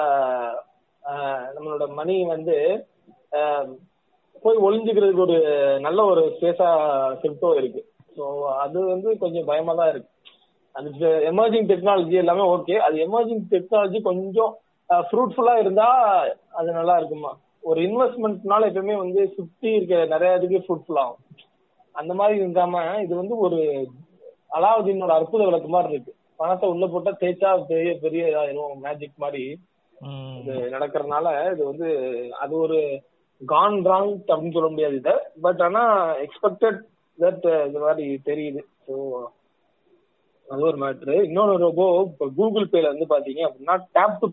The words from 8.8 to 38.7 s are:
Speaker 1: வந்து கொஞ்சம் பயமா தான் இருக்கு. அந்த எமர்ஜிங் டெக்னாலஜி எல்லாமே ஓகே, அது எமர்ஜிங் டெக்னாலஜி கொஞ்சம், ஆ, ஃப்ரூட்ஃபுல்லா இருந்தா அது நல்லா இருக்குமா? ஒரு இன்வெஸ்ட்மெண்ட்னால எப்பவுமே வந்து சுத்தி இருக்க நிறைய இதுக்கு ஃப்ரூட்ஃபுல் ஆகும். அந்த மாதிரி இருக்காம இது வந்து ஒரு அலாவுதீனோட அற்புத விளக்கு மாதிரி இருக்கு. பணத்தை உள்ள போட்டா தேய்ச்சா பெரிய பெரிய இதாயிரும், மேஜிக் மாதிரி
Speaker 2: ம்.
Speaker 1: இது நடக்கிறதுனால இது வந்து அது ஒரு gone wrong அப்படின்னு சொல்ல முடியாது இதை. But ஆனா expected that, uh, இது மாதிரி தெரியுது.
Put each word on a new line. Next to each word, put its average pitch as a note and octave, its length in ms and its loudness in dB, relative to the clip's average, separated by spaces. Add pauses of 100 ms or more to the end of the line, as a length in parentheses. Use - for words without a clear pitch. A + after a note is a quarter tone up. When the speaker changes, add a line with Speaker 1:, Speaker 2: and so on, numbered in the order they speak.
Speaker 1:
வந்து F#3+ 340 -2
கொஞ்சம் E3+ 260 -4
பயமா D#3+ 300 -2
தான் E3 140 2
இருக்கு. C#3+ 200 -2 (640)
அந்த C#3+ 340 -6
எமர்ஜிங் F#3+ 600 2
டெக்னாலஜி F3+ 460 2
எல்லாமே F3+ 280 4
ஓகே, F3+ 360 2
அது D#3 200 2
எமர்ஜிங் A3 540 0
டெக்னாலஜி G3 520 0
கொஞ்சம், G3 540 0 (340)
ஆ, F3 200 2
ஃப்ரூட்ஃபுல்லா A#3+ 460 2
இருந்தா G#3 300 4 (680)
அது E3+ 200 -4
நல்லா E3+ 240 2
இருக்குமா? D3+ 420 -6 (220)
ஒரு D#3+ 220 0
இன்வெஸ்ட்மெண்ட்னால G#3+ 840 0
எப்பவுமே F#3+ 280 -2
வந்து F#3 400 0
சுத்தி G3 360 -6
இருக்க F3+ 320 2
நிறைய E3 320 2
இதுக்கு F3+ 220 0
ஃப்ரூட்ஃபுல் E3+ 400 -4
ஆகும். B2+ 180 -2 (760)
அந்த D#3+ 220 -8
மாதிரி G3+ 300 0
இருக்காம F3 580 -2
இது F3 140 -4
வந்து G3+ 220 -6
ஒரு D#3 520 0 (600)
அலாவுதீனோட F#3+ 560 2
அற்புத E3 360 2
விளக்கு E3+ 240 0
மாதிரி E3+ 240 0
இருக்கு. C3 220 -10 (220)
பணத்தை F3+ 320 0
உள்ள F3 180 -2
போட்டா F3 240 -4
தேய்ச்சா F#3 540 0
பெரிய E3 360 -2
பெரிய D#3+ 240 -2
இதாயிரும், D3 560 -2
மேஜிக் C#3+ 360 -12
மாதிரி C#3+ 440 -8 (400)
Speaker 2:
ம். C3+ 380 -14
Speaker 1:
இது C3 140 -10
நடக்கிறதுனால D3 1000 -4
இது D#3 120 -4
வந்து D3+ 240 -6 (520)
அது C#3+ 160 -6
ஒரு D#3 460 -2 (440)
gone F#3 380 2
wrong F#3+ 240 2 (180)
அப்படின்னு E3 260 0
சொல்ல D#3+ 160 0
முடியாது D3+ 260 -2
இதை. C3+ 180 0 (300)
But F3+ 200 2
ஆனா F#3+ 540 2
expected G3+ 640 -4 (400)
that, F3 220 0
uh, D#3+ 240 2
இது C#3 120 -6
மாதிரி D3 460 -2
தெரியுது. D3 360 -6 (260)